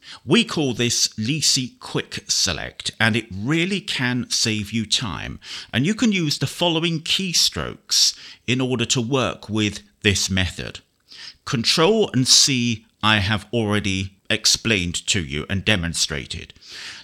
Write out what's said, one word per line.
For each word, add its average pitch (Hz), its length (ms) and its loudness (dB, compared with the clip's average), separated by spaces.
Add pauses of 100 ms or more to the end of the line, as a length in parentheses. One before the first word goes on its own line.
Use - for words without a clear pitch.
(260)
We 190 180 4
call 143 300 -2
this 120 360 0
Lisi 127 720 -2
Quick - 480 -8
Select, - 720 -4
and 110 160 2
it 117 160 -4
really 165 480 -2
can 123 500 -4
save 107 440 -2
you 113 120 -2
time. 82 540 -4 (320)
And 127 140 2
you 202 80 2
can 220 180 2
use 170 260 0
the 135 100 -2
following 165 520 0
keystrokes - 1200 0 (280)
in 120 140 0
order 127 260 0
to - 140 0
work 120 480 0
with 104 360 0 (180)
this 98 280 4
method. 92 500 -2 (640)
Control 170 720 2
and 123 140 4
C 120 580 4 (180)
I 107 140 6
have 101 340 0
already 101 680 0 (120)
explained - 800 0
to 95 160 0
you 71 260 -4
and 95 160 -2
demonstrated. 85 880 -2 (500)